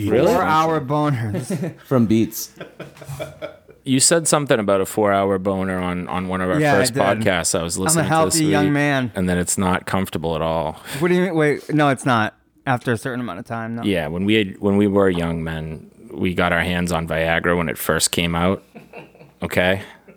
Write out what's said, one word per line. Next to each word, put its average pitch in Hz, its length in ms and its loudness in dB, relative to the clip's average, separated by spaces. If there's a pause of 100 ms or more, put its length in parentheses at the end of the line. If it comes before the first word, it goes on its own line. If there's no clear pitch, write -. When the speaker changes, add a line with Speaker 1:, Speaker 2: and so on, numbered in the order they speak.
Speaker 1:
Eat 101 100 -4
Speaker 2:
Really? 143 220 4
Speaker 3:
Four-hour 160 480 0
boners. 143 1000 -4
Speaker 4:
<laughs> - 60 -20
From 120 200 2
beets. 107 440 0 (1300)
Speaker 2:
You 131 140 2
said 165 300 2
something 143 320 4
about 98 200 2
a 95 60 0
four-hour 98 520 2
boner 95 400 -2
on, 90 300 -2
on 92 200 -4
one 92 120 -2
of 92 100 0
our 90 100 2
Speaker 3:
Yeah, 147 140 2
I 98 60 4
Speaker 2:
first 127 140 0
Speaker 3:
did. 110 80 2
Speaker 2:
podcasts 98 560 2
I 85 40 -2
was 85 140 -4
Speaker 3:
I'm 92 60 -4
a - 20 0
Speaker 2:
listening 87 200 2
to - 40 0
Speaker 3:
healthy 160 320 2
Speaker 2:
this 151 80 2
Speaker 3:
young 151 180 2
Speaker 2:
week, 147 80 2
Speaker 3:
man. 143 400 0
Speaker 2:
and 90 140 0
then 90 100 2
it's 87 180 -2
not 92 300 0
comfortable 82 500 -2
at 78 60 -2
all. 80 320 -2 (240)
Speaker 3:
What 165 100 0
do 175 60 2
you 180 80 2
mean? 180 120 0
Wait, 151 380 0
no, 151 160 4
it's 135 160 0
not. 113 320 0 (300)
After 127 260 -2
a 113 60 0
certain 127 220 -8
amount 98 180 -8
of 117 80 -14
time, 113 300 -8
no. 117 60 -8
Speaker 2:
Yeah, 90 260 0
when 87 180 -4
we 107 80 4
had, 104 260 0
when 101 160 2
we 104 100 4
were 98 220 4
young 85 340 -2
men, 80 480 -8 (220)
we 92 220 -4
got 87 180 0
our 85 80 2
hands 87 320 0
on 82 160 -2
Viagra 82 480 0
when 85 140 -2
it 58 80 -8
first - 340 -2
came 85 220 0
out. 90 280 0 (800)
Okay? 92 400 0 (340)